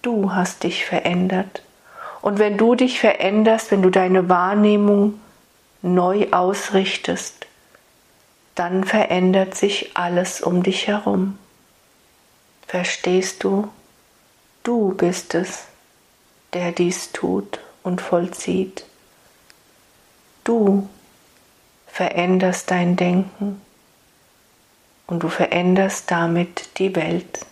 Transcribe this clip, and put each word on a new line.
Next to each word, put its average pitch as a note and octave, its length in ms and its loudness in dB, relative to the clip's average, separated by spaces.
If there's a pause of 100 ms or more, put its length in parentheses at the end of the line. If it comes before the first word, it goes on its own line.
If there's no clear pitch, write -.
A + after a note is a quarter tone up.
Du G3+ 320 -2
hast F3+ 300 -4
dich - 220 -4
verändert. F#3 760 -2 (580)
Und G#3 180 0
wenn G#3 180 2
du A#3 180 6
dich B3+ 240 2
veränderst, A3 720 2
wenn G3 100 4
du F#3 80 6
deine F#3 400 2
Wahrnehmung G3+ 880 4 (640)
neu F3+ 500 2
ausrichtest, - 1120 -2 (1080)
dann F3+ 280 -2
verändert F#3+ 720 2
sich - 400 -4
alles F3 460 -2
um F3+ 220 0
dich - 240 -2
herum. G3+ 500 -2 (1300)
Verstehst F3+ 760 -2
du? G3+ 260 0 (920)
Du A3 300 0
bist F3+ 420 -2
es, - 300 -4 (880)
der F3 180 -4
dies F3 400 -2
tut F#3+ 480 -6 (240)
und F3+ 160 -4
vollzieht. F3+ 840 -4 (1600)
Du G3+ 420 2 (1000)
veränderst F3+ 840 -2
dein F3 240 2
Denken F#3+ 680 -2 (1500)
und E3+ 160 -4
du E3 60 -2
veränderst F#3 800 0
damit E3+ 680 -2
die F#3+ 160 -2
Welt. E3+ 560 -4